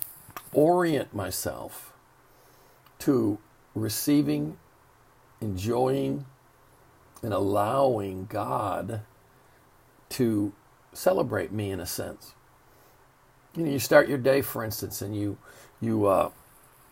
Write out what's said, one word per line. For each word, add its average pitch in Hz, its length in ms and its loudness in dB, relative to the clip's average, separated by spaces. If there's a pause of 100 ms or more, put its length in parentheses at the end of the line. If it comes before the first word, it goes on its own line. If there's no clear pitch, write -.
(540)
orient 160 600 4
myself 87 800 -8 (1080)
to 113 380 2 (380)
receiving, 147 800 0 (840)
enjoying, 131 840 0 (960)
and 107 100 -4
allowing 101 920 0
God 104 720 -4 (1080)
to 107 440 0 (400)
celebrate 117 580 0
me 101 200 -4
in 92 80 -4
a 85 80 -10
sense. - 480 -10 (1200)
You 165 100 -2
know, 143 60 0
you 139 80 0
start - 280 8
your 135 120 0
day, 135 240 4
for 117 200 -6
instance, 104 380 -8
and 104 140 -6
you, 104 240 -4 (420)
you, 110 240 2
uh, 87 240 4 (640)